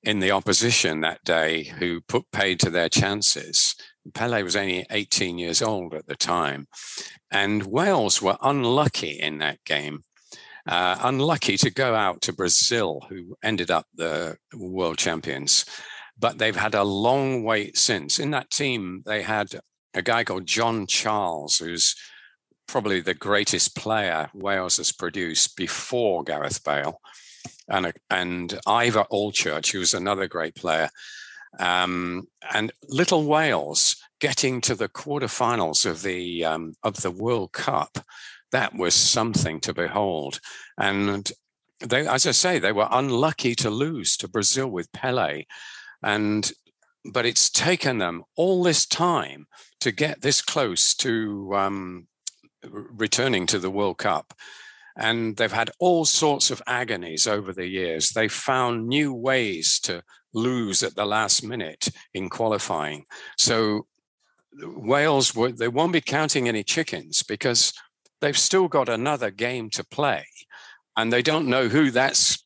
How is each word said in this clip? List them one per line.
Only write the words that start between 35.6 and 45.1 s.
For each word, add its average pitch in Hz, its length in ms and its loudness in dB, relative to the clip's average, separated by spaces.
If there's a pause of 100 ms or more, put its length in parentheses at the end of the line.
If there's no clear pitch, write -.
of 85 160 -2
the, 90 440 -4
um, 80 360 -2
of 104 200 -4
the 90 100 -2
World 107 400 -2
Cup, - 480 -2 (520)
that 127 220 0
was 87 220 2
something 107 640 2
to 87 120 -4
behold. 87 640 -2 (380)
And 101 520 0 (520)
they, 127 260 0
as - 180 2
I 135 60 2
say, 180 260 4
they 95 140 2
were 104 180 2
unlucky 127 680 2
to 113 140 0
lose 131 480 0
to 92 120 -8
Brazil 131 380 2
with 92 260 -6
Pele. 90 520 -2 (580)